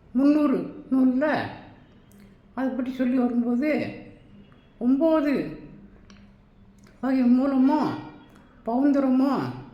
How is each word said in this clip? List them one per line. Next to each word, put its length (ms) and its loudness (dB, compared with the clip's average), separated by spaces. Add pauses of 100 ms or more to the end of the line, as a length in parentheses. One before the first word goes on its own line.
(120)
முந்நூறு 760 0
நூல்ல 560 2 (1080)
அதை 160 -2
பற்றி 240 -6
சொல்லி 240 0
வரும்போது, 840 -2 (800)
ஒம்பது 800 0 (1400)
வகை 220 0
மூலமும் 760 2 (680)
பவுந்தரமும் 840 0 (240)